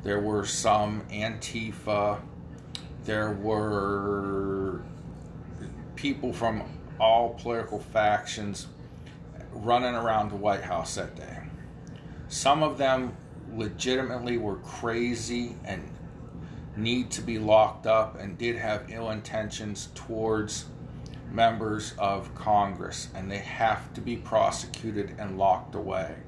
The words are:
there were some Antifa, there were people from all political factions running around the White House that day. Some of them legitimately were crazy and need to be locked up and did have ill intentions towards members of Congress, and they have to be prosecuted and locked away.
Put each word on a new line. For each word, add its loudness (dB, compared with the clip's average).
there 2
were 2
some 4
Antifa, -2
there 0
were 0
people -2
from 0
all 8
political -2
factions 2
running 4
around 4
the -6
White 4
House -2
that -4
day. -12
Some 4
of 2
them 2
legitimately 0
were -2
crazy -2
and -6
need 2
to -6
be -2
locked 8
up 4
and -8
did 0
have -2
ill -6
intentions -6
towards 0
members 2
of 0
Congress, 2
and -6
they -4
have 0
to -8
be -2
prosecuted 0
and -6
locked 4
away. -2